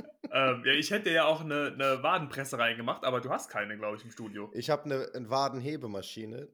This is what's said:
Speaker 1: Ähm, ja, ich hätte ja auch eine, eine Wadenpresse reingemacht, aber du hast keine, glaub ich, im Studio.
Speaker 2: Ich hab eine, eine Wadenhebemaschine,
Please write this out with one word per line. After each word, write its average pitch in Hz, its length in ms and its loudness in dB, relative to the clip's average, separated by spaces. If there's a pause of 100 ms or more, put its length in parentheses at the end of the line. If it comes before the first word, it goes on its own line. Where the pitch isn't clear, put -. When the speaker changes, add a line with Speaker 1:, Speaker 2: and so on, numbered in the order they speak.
(320)
Speaker 1:
Ähm, 127 320 4
ja, 131 80 6
ich 151 180 2
hätte 202 200 0
ja 165 160 6
auch 156 160 4
eine, 147 320 0
eine 135 280 2
Wadenpresse 139 560 0
reingemacht, 117 460 0
aber 127 160 2
du 127 100 -4
hast - 200 -4
keine, 104 260 -2
glaub 107 200 -2
ich, 113 80 -14
im 113 60 -16
Studio. 107 440 -8
Speaker 2:
Ich 120 160 -2
hab 147 160 2
eine, 135 280 -2
eine 120 140 -8
Wadenhebemaschine, 123 1200 -4